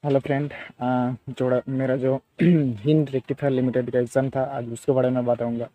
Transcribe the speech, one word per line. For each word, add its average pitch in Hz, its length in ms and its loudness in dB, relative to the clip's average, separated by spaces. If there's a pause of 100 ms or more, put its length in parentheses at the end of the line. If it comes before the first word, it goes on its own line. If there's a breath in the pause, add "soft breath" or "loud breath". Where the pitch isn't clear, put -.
हेलो 139 140 4
फ्रेंड, 143 320 -2 (280 loud breath)
अ, 127 360 0 (140)
जोड़ा, 127 400 0
मेरा 131 260 0
जो 131 340 0
<clears throat> - 120 -6
हिंद 147 680 2
रेक्टिफायर 135 440 -2
लिमिटेड 123 380 0
का 123 80 2
एग्जाम 131 300 0
था, 135 140 -2
आज 123 300 -6
उसके 117 180 -2
बारे 127 180 4
में 127 160 0
बताऊंगा। 117 500 -2